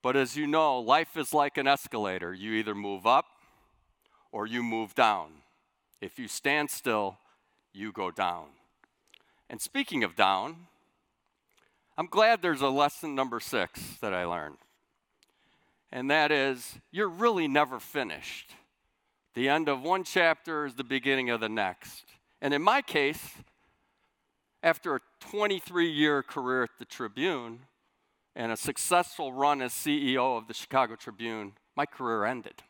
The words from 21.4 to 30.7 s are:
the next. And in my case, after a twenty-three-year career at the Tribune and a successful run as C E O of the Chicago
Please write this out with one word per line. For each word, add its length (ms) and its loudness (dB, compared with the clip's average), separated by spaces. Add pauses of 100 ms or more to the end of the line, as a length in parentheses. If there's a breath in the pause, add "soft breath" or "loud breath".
the 100 -2
next. 680 -6 (240)
And 140 0
in 80 0
my 180 4
case, 640 -2 (1160)
after 360 0
a 40 -4 (200)
twenty-three-year 1000 0
career 400 -2
at 160 -6
the 80 -16
Tribune 800 -6 (680)
and 160 -4
a 60 -2
successful 720 0
run 300 2
as 140 -6
C 400 0
E 20 2
O 200 2
of 120 -8
the 60 -10
Chicago 420 -2